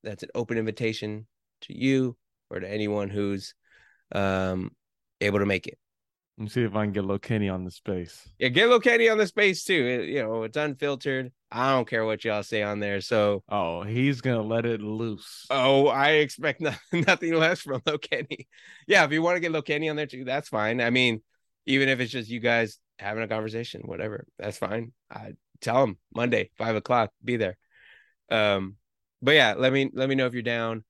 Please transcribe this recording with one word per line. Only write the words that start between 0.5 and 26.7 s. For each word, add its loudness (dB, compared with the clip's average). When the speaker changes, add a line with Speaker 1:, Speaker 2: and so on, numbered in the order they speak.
Speaker 1:
invitation -4
to -18
you 0
or -8
to -8
anyone -2
who's, -4
um, 0
able 2
to 2
make 0
it. -16
Speaker 2:
Let -10
me -8
see 0
if -2
I 2
can 0
get -2
Lil -2
Kenny -2
on -4
the -10
space. -8
Speaker 1:
Yeah, 0
get 4
Lil 4
Kenny 4
on 4
the 2
space 0
too. 2
It, -2
you -2
know, -4
it's -6
unfiltered. -4
I 0
don't 2
care 0
what -2
y'all 0
say -2
on -2
there. -2
So 2
Speaker 2:
Oh, -2
he's 0
gonna 0
let -2
it -2
loose. -8
Speaker 1:
Oh, 6
I 4
expect 0
no-, -2
<laughs> -10
nothing 2
less 2
from -6
Lil 0
Kenny. -8
Yeah, 6
if -2
you 2
wanna 2
get -2
Lil -2
Kenny -2
on -2
there -4
too, -12
that's -4
fine. 0
I 2
mean, 2
even 2
if 0
it's -4
just -8
you -8
guys 0
having -6
a -6
conversation, -6
whatever, -8
that's -8
fine. -4
I -14
tell 2
him 0
Monday, 0
five -2